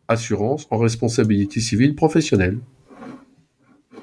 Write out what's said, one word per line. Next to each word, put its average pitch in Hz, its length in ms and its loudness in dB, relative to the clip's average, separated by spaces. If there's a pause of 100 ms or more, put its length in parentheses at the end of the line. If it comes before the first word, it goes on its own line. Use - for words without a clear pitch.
assurance 113 640 -2
en 113 60 -2
responsabilité 113 840 0
civile 117 340 2
professionnelle. 117 640 2 (1500)